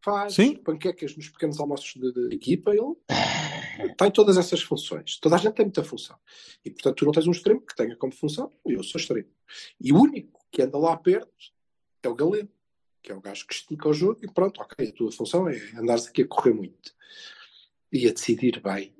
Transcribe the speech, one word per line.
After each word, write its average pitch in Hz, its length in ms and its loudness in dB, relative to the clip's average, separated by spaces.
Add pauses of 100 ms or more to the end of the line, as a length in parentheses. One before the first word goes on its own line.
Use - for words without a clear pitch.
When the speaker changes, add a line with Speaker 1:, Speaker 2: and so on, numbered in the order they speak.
Speaker 1:
Faz 202 320 -2
Speaker 2:
Sim. 262 200 4
Speaker 1:
panquecas 156 600 -6
nos 151 140 -18
pequenos 151 300 -6
almoços 143 340 -6
de, 127 200 -4 (160)
de 120 60 -6
equipa, - 360 0
ele 240 240 0 (1000)
tem 202 120 4
todas 202 280 6
essas 175 240 0
funções. - 580 -8
Toda 160 160 4
a - 20 6
gente 214 160 2
tem 214 120 2
muita 185 180 -4
função. - 320 -12 (500)
E, - 60 -12
portanto, - 240 -2
tu - 100 0
não 147 60 4
tens 156 160 4
um 180 40 4
extremo 196 300 2
que - 140 -20
tenha 117 200 -4
como 131 180 -6
função, 151 380 -6 (140)
eu 104 180 -4
sou - 160 -10
extremo. 110 280 -4 (520)
E 127 120 2
o 151 60 10
único 277 420 4 (100)
que - 120 -2
anda 135 160 0
lá 160 200 2
perto 180 320 0 (720)
é 135 80 -4
o 117 60 -6
Galeno, 196 340 -2 (540)
que - 80 -16
é 98 40 -12
o 95 60 -18
gajo 98 240 -16
que - 80 -14
estica - 360 -6
o 151 40 4
jogo 180 300 0
e 202 80 -12
pronto, 190 300 0
ok, - 260 -6
a 107 60 -10
tua 110 180 -4
função 170 360 -2
é 127 120 -6 (160)
andares 117 320 0
aqui - 160 2
a - 40 2
correr - 260 4
muito - 380 -8 (1000)
e 123 160 2
a 107 60 4
decidir 117 480 -2
bem. 98 380 -6